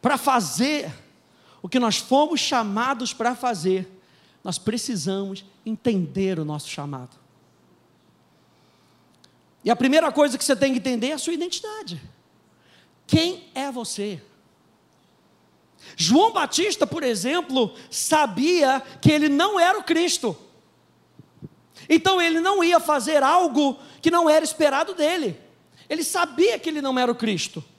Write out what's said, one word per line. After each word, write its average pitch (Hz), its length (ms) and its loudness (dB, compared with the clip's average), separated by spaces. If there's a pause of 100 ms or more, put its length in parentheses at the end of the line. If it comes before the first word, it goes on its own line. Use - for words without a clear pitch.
Para 269 160 2
fazer 247 720 0 (680)
o 190 80 -12
que 254 100 0
nós 233 200 0
fomos 302 420 0
chamados 233 720 -2
para 240 220 -2
fazer, 185 520 -2 (560)
nós 180 140 -8
precisamos 196 880 -6 (220)
entender 190 720 -2
o 156 60 -4
nosso 151 260 -8
chamado. 139 400 -12 (2500)
E 202 80 0
a 240 60 4
primeira 294 340 4
coisa 285 280 2
que - 60 -6
você 277 120 2
tem 277 160 0
que 254 60 -2
entender 247 300 -2
é 294 40 -2
a 302 60 -6
sua 330 160 -6
identidade. 349 640 -8 (1040)
Quem 330 480 0
é 277 160 -6
você? 208 520 -8 (1700)
João 302 360 4
Batista, 339 540 -2
por 311 160 -8
exemplo, 254 720 -2 (160)
sabia 269 920 2 (200)
que - 100 6
ele 302 160 2
não 349 320 2
era 370 180 4
o - 60 -10
Cristo. 320 500 -2 (1600)
Então 349 320 4
ele 330 180 2
não 370 240 2
ia 339 160 4
fazer 294 420 0
algo 285 540 2 (240)
que 330 100 2
não 339 200 4
era 311 120 6
esperado 302 520 0
dele. 302 440 -2 (520)
Ele 320 120 -4
sabia 349 560 0
que 330 120 -8
ele 302 100 -4
não 262 180 -2
era 247 140 2
o - 20 0
Cristo. 214 480 -4 (160)